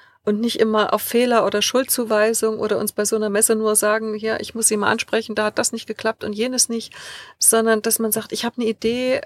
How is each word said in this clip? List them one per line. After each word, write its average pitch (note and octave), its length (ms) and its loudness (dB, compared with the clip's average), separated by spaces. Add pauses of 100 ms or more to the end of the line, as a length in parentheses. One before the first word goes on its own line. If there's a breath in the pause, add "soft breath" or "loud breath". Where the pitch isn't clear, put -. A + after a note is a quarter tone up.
(260 soft breath)
und G#3 140 2
nicht A#3 180 0
immer G#3+ 340 2
auf G#3+ 100 0
Fehler A#3+ 440 2
oder G#3 160 0
Schuldzuweisung A3 960 0
oder G#3 200 0
uns G#3+ 120 -2
bei G#3 140 -2
so A3 100 0
einer G#3+ 160 0
Messe A3 240 4
nur G#3+ 220 2
sagen, G#3+ 360 0
„Hier, A3 280 -4
ich - 160 -10
muss A3+ 100 0
Sie G#3+ 100 2
mal G3+ 140 2
ansprechen, A3 460 -2
da G#3+ 80 2
hat G#3+ 140 -2
das A3 120 0
nicht A3+ 160 -10
geklappt - 380 -4
und G#3 80 -4
jenes A#3+ 360 0
nicht“, A3+ 240 -6 (460 loud breath)
sondern A3+ 420 4
dass A3+ 200 -2
man A3 100 0
sagt, G#3+ 220 -4
„Ich A3 120 -6
habe A#3 160 -4
eine A3+ 80 0
Idee, B3 580 0